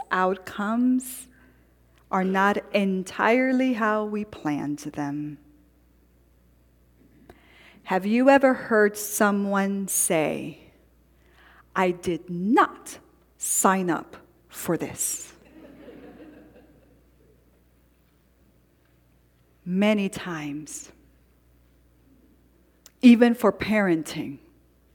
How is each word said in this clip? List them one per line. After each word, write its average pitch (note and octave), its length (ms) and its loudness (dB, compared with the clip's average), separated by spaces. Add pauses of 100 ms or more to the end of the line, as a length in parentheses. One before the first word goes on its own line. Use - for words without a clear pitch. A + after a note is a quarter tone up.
(120)
outcomes G#3 1160 -2 (840)
are F#3+ 120 0
not F#3+ 340 2 (160)
entirely A#3+ 1000 0
how G#3+ 320 0
we G#3 200 -6
planned D3 540 -6
them. D3 580 -8 (2500)
Have F#3 220 -2
you A#3+ 240 4
ever C4+ 240 6
heard G#3 440 2
someone G3 880 0
say, D#3 840 -2 (1040)
"I F#3 160 2
did F3 380 -6
not G3+ 720 -2 (380)
sign F#3+ 520 0
up - 280 -6 (320)
for - 260 -4
this"? - 560 -8 (4000)
Many G3 460 0
times, D3+ 840 -10 (2000)
even A#3+ 340 8
for G#3+ 180 2
parenting, E3 840 -2 (560)